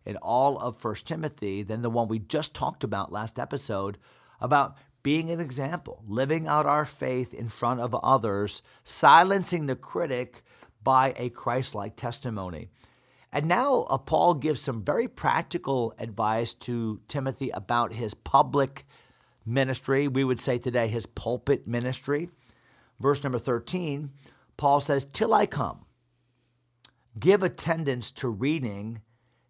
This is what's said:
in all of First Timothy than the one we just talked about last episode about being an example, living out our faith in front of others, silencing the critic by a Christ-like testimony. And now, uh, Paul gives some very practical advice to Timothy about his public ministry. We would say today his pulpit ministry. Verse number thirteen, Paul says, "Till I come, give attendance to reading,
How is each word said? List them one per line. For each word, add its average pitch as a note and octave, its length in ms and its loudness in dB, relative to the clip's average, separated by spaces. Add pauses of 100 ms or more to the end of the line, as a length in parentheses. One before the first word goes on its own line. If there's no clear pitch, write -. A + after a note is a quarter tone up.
in G2+ 120 -10
all B2+ 420 2
of A#2+ 220 -6
First - 260 -6
Timothy G#2+ 560 -6
than A2 200 -6
the A#2+ 80 -2
one A#2 180 0
we A2+ 100 -2
just D3 340 -4
talked - 300 -6
about G2+ 300 -4
last G#2+ 260 -8
episode G2+ 580 -4 (440)
about C3+ 360 2 (280)
being D#3+ 260 0
an E3+ 80 -4
example, C#3+ 680 -8
living C#3 440 0
out D3 180 4
our D3 180 2
faith B2+ 480 -4
in A#2 160 -8
front B2 300 -2
of A#2+ 160 -4
others, G#2 680 2 (220)
silencing F3 840 6
the C3 100 -2
critic C3 680 -6 (400)
by C3 340 4
a B2 120 -4
Christ-like A#2 680 -4
testimony. F#2+ 760 -8 (680)
And D3+ 120 -2
now, B3 420 2
uh, C3 80 2
Paul E3 360 4
gives C#3 260 -2
some A2+ 240 -2
very A3+ 240 0
practical C3+ 920 -2
advice A2+ 560 -2
to A2+ 540 -4
Timothy C3+ 420 -4
about A#2+ 420 -2
his A2 220 -6
public C#3 720 2 (580)
ministry. C3+ 640 0
We C3+ 160 0
would B2+ 160 2
say B2 180 0
today A#2+ 300 0
his A2+ 200 -4
pulpit - 600 -2
ministry. C3 640 -4 (720)
Verse C#3 240 2
number B2+ 160 0
thirteen, C#3 720 -4 (440)
Paul C#3+ 220 4
says, C#3+ 260 0
"Till - 300 0
I G#3 120 4
come, - 380 -6 (1300)
give F#3 240 4
attendance D#3+ 680 -2
to - 160 -4
reading, A2+ 720 -4 (500)